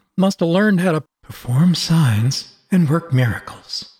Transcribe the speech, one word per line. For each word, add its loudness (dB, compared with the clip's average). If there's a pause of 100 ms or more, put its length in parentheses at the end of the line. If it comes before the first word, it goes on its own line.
(180)
must 0
have 0
learned 2
how 0
to -4 (180)
perform 0
signs 0 (160)
and 2
work -2
miracles. -4